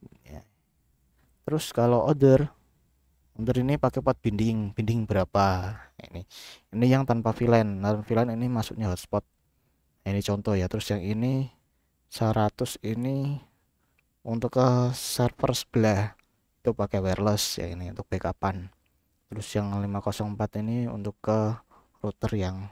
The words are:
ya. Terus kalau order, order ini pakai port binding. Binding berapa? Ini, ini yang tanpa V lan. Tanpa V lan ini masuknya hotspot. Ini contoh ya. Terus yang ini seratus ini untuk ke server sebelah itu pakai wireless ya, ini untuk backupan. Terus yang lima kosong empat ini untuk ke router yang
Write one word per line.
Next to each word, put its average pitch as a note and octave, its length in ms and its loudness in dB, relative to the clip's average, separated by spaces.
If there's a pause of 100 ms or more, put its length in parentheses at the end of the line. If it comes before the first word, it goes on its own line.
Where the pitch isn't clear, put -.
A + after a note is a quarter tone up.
(240)
ya. C#2 240 -20 (960)
Terus - 320 -2
kalau A#2+ 320 4
order, C#3 400 6 (880)
order A#2 240 0
ini C3 160 2
pakai C3 240 0
port B2+ 240 0
binding. A2 480 0
Binding A2+ 320 -2
berapa? G2 720 0 (240)
Ini, E2+ 240 -14 (480)
ini A2+ 160 2
yang C3+ 160 4
tanpa A#2 320 0
V A#2+ 160 2
lan. G#2 320 2
Tanpa G#2+ 240 0
V - 80 -20
lan A#2+ 160 2
ini A#2 160 -4
masuknya A2 400 -2
hotspot. F#2+ 400 -4 (800)
Ini G2+ 160 0
contoh G#2 320 0
ya. F#2 160 0
Terus G#2+ 160 -6
yang G#2 160 -2
ini B2 480 -2 (560)
seratus - 720 0
ini C3+ 640 -4 (760)
untuk A#2 400 -2
ke B2 320 4
server - 640 -2
sebelah G#2+ 580 2 (460)
itu A#2 160 0
pakai G2+ 240 -2
wireless F#2+ 560 0
ya, F2+ 160 -6
ini F2+ 240 -10
untuk - 160 -12
backupan. F#2 560 -4 (640)
Terus G#2 240 -10
yang G#2 240 -2
lima G2+ 240 -4
kosong G#2 320 -4
empat G#2+ 240 -6
ini A#2+ 320 -4
untuk G#2 320 -8
ke A2 320 0 (480)
router G#2 320 -4
yang F#2+ 360 -4